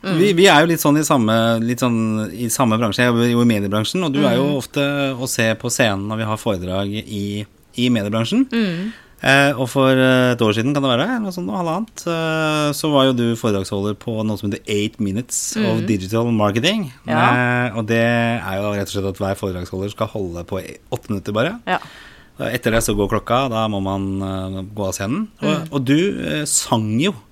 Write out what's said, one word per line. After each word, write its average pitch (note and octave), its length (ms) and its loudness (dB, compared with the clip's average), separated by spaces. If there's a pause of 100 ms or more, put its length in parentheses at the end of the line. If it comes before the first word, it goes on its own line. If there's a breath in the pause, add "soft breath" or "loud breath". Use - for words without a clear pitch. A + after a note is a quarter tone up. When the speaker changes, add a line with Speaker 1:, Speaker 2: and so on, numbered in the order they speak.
Speaker 1:
Mm. F#3+ 140 0
Speaker 2:
Vi, G3 140 4
vi F3+ 140 6
er D#3 140 8
jo E3 60 6
litt E3 140 2
sånn D3 160 4
i D#3 60 2
samme, A2+ 580 2
litt A#2+ 200 -2
sånn A2 520 0
i A#2 160 -6
samme A2 300 2
bransje. A2 240 0
Jeg B2 100 4
jobber A#2 180 4
jo A#2+ 120 2
i - 20 6
mediebransjen, G#2+ 600 0
og D3+ 100 -2
du C#3+ 100 2
er - 120 4
jo C3+ 80 2
Speaker 1:
Mm. C#3+ 120 0
Speaker 2:
ofte C3+ 240 -4 (380)
å B2+ 100 -4
se A2+ 280 0
på B2 120 -6
scenen G2+ 400 0
når A2 100 -4
vi A2+ 60 -4
har G#2+ 120 -4
foredrag F#2+ 520 -4 (180)
i, G2+ 380 -6 (320)
i B2 140 2
mediebransjen. A2+ 580 0
Speaker 1:
Mm. G3+ 440 -2 (280 loud breath)
Speaker 2:
Eh, C#3 380 4
og B2 100 -2
for, C3+ 220 2
eh, B2+ 420 4
et A#2 60 -2
år G#2+ 160 4
siden, A2+ 180 0
kan C#3+ 80 0
det C3+ 160 0
være, B2 120 0
eller B3+ 100 -2
noe G3+ 140 -4
sånt, F3 140 -6
noe G3+ 120 -4
halvannet, F3 480 -6
eh, D#3+ 680 0
så D3+ 180 -2
var C3+ 160 6
jo C3+ 60 4
du A#2 220 2
foredragsholder G2+ 640 -2
på A2 280 -6
noe G#2+ 140 -2
som G#2 120 -4
heter - 180 -6
Eight G#2+ 320 -2
Minutes G2+ 560 -4
of A2+ 260 0
Speaker 1:
Mm. - 40 -4
Speaker 2:
Digital G#2 460 0
Marketing. A#2+ 600 0 (140)
Speaker 1:
Ja. B2 640 2
Speaker 2:
Eh, G#2+ 80 -6
og A2+ 120 -2
det A2+ 120 4
er A#2 600 0
jo G#2 100 -2
rett G2+ 140 -2
og G2+ 160 -4
slett G2 60 -2
at G2 100 -6
hver G2 180 -2
foredragsholder F#2+ 540 -6
skal G#2+ 160 -4
holde F2 400 -8
på F#2+ 180 -6
i - 120 -14 (160)
åtte - 180 -8
minutter G2+ 220 -4
bare. D#3 340 -2
Speaker 1:
Ja. F#3 120 -2 (600 loud breath)
Speaker 2:
Etter A#2 320 -2
det A2 140 2
så A2 120 0
går G2+ 140 2
klokka, A#2+ 400 0
da A2 180 0
må G2+ 140 -2
man, G2 400 -2
eh, F#2+ 400 -6 (100)
gå G#2 140 -4
av F#2+ 80 -4
scenen. C#3+ 340 -4 (140)
Og, G#3+ 60 0
Speaker 1:
Mm. D#3+ 240 -2
Speaker 2:
og C#3 120 -2
du, D#3 360 2 (200)
eh, D3 60 -4
sang A2 540 0
jo F#3+ 120 2 (200)